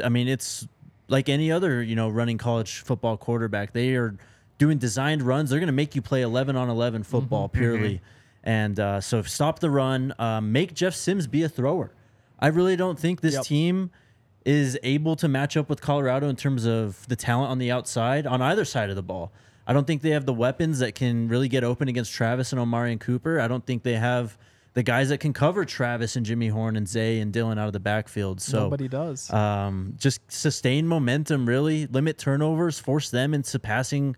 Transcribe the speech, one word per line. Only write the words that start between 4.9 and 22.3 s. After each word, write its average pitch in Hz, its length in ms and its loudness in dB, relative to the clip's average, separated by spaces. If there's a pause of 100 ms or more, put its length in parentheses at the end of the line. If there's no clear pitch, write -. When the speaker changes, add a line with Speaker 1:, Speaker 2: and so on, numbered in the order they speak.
Speaker 1:
runs. 131 280 2
They're 143 100 2
gonna 175 100 0
make 143 240 0
you 135 80 -2
play 131 200 0
eleven 127 340 0
on 127 120 0
eleven 113 360 0
football 110 440 0
Speaker 2:
Mm-hmm. - 100 -2
Speaker 1:
purely. 110 360 2
Speaker 3:
Mm-hmm. - 560 -10
Speaker 1:
And, 107 300 0
uh, 101 200 0
so 110 220 -2
stop - 380 -2
the 165 100 0
run. 131 480 0
Uh, 113 220 -2
make 135 340 0
Jeff 175 220 0
Sims 175 320 -2
be 147 160 2
a 156 40 0
thrower. 143 440 -2 (480)
I 143 80 4
really 180 260 4
don't 180 240 0
think 165 220 0
this 160 140 2
Speaker 2:
Yep. 131 100 -2
Speaker 1:
team 175 460 2 (540)
is 139 380 2
able 151 320 0
to 156 140 0
match 139 280 0
up 151 120 0
with 147 120 -2
Colorado 143 480 0
in 135 60 0
terms 127 320 0
of 113 400 -2
the 123 80 -2
talent 123 380 0
on 127 60 -2
the 123 120 -2
outside 127 560 0
on 127 160 0
either 175 220 2
side 107 260 -2
of 95 60 -4
the 98 60 -6
ball. 90 280 -8 (360)
I 123 80 2
don't 139 120 4
think 147 140 0
they 160 100 0
have 147 140 2
the 135 80 0
weapons 143 460 0
that 120 160 0
can 117 340 0
really 123 200 2
get 127 140 2
open 120 260 0
against 120 240 -2
Travis 123 420 -2